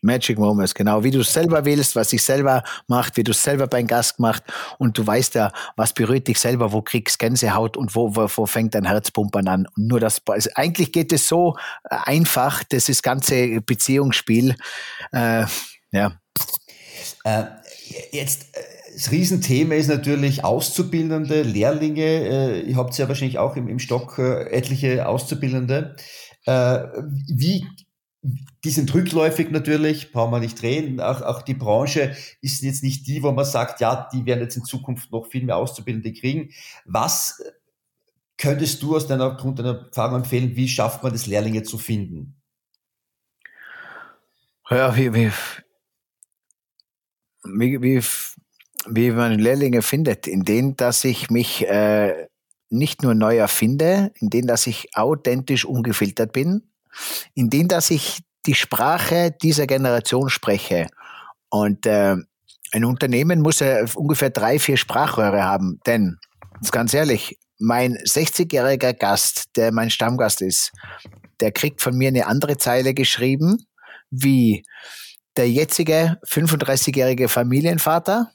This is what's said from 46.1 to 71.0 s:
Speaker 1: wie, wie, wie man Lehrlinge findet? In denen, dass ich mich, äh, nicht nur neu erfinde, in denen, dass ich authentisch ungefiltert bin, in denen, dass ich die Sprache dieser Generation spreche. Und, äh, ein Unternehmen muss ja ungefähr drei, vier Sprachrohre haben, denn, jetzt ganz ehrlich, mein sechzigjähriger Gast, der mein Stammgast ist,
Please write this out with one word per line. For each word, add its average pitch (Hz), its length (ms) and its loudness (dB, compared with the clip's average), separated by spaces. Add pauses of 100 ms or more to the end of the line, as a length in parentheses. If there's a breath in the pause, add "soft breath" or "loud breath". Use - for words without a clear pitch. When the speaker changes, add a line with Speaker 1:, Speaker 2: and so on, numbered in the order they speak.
Speaker 1:
wie, 120 380 -2
wie, 127 220 2 (880)
wie 117 220 2
man 113 280 2
Lehrlinge 123 420 4
findet? 139 460 0
In 95 160 -2
denen, 123 320 2
dass 120 300 0
ich 123 240 -2
mich, 117 380 0
äh, 101 600 2 (420)
nicht 139 340 -2
nur 123 100 4
neu 110 240 4
erfinde, 156 800 2
in 107 140 -2
denen, 123 180 2
dass 117 200 2
ich - 300 -8
authentisch 131 640 0
ungefiltert 113 720 -2
bin, 175 300 0 (720 loud breath)
in 123 140 2
denen, 151 200 2
dass 170 220 2
ich - 300 -2 (260)
die 143 80 4
Sprache 165 760 2
dieser 151 360 2
Generation 131 640 2
spreche. 98 580 -2 (600 loud breath)
Und, 104 360 0
äh, 101 300 4 (560)
ein 113 140 0
Unternehmen 135 560 2
muss 156 180 2
ja 131 340 2
ungefähr 127 380 0
drei, 117 260 2
vier 143 200 2
Sprachrohre 104 640 0
haben, 95 420 0
denn, 104 320 2 (380)
jetzt - 160 -6
ganz 117 220 0
ehrlich, 143 440 0 (220)
mein 120 440 2
sechzigjähriger 135 920 0
Gast, - 640 -2
der 113 140 4
mein 113 180 0
Stammgast 117 520 0
ist, 92 300 0 (680 loud breath)